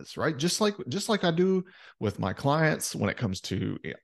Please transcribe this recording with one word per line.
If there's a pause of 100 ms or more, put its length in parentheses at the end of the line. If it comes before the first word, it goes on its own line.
is,
right?
Just
like, (140)
just
like
I
do (380)
with
my
clients
when
it
comes
to (240)